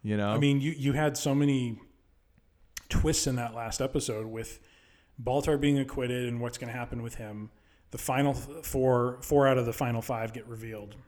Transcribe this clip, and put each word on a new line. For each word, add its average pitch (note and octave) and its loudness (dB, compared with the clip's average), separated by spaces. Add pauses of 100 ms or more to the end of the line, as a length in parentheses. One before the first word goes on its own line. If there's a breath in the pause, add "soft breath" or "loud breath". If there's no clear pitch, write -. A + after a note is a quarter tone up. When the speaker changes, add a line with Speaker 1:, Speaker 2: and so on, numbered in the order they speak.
Speaker 1:
Yeah. G#2+ -2
Speaker 2:
You G#2+ 2
know? G2+ 2
Speaker 1:
I A2 2
mean, C#3 4
you, D3 0
you C#3 0
had D3 2
so C#3 0
many C3+ 2 (1080)
twists - 2
in C3 0
that A#2+ -4
last A2+ -6
episode B2 -2
with A2+ -10 (640 soft breath)
Baltar C#3+ 2
being C#3+ 6
acquitted B2 -2
and A#2 -2
what's A#2+ -4
gonna A#2+ -8
happen A#2+ -6
with A#2 -8
him. G#2+ -10 (460 soft breath)
The A#2 -10
final C#3 2
th-, C#3 -10
four, B2+ 2
four C#3+ 6
out C3 6
of A#2+ 2
the A#2 0
final A#2 -2
five A2+ -4
get A#2+ -12
revealed. A2 -12 (120)